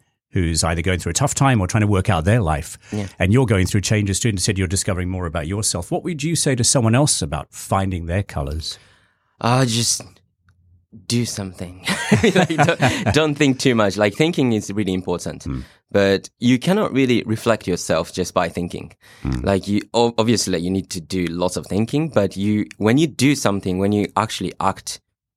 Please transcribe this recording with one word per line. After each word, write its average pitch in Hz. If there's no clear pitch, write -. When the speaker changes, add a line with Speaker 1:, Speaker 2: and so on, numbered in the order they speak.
Speaker 1:
who's 82
either 85
going 92
through 87
a 82
tough -
time 135
or 92
trying 110
to 104
work 98
out 82
their 113
life, 78
Speaker 2:
Yeah. 104
Speaker 1:
and 90
you're 127
going 95
through 101
changes 104
too, 120
and 98
said 98
you're 95
discovering 90
more 92
about 80
yourself, 95
what 170
would 160
you 165
say 143
to 120
someone 113
else 143
about 76
finding 95
their 87
colours? 76
Speaker 2:
Uh, 123
just 117
do 120
something. 92
<laughs> 202
Like, 165
don't, 156
Speaker 1:
<laughs> 170
Speaker 2:
don't 151
think 135
too 135
much. 101
Like, 104
thinking 156
is 104
really 98
important, 87
Speaker 1:
Mm. 65
Speaker 2:
but 98
you 123
cannot 196
really 123
reflect 110
yourself 87
just 90
by 87
thinking. 87
Speaker 1:
Mm. 65
Speaker 2:
Like, 98
you, 101
o-, 117
obviously, 104
you 87
need 95
to 90
do 87
lots 87
of 78
thinking, 117
but 101
you, 104
when 110
you 165
do 139
something, 98
when 98
you 104
actually 98
act -